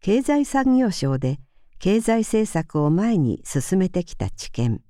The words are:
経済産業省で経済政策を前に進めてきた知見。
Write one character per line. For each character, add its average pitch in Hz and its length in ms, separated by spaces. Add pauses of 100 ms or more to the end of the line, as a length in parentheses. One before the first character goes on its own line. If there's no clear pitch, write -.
経 220 220
済 294 220
産 262 340
業 247 120
省 135 280
で 131 200 (400)
経 208 220
済 226 200
政 220 300
策 160 320
を 147 80
前 202 280
に 123 260
進 - 340
め 185 120
て 180 120
き - 120
た 95 160
知 - 200
見。 117 400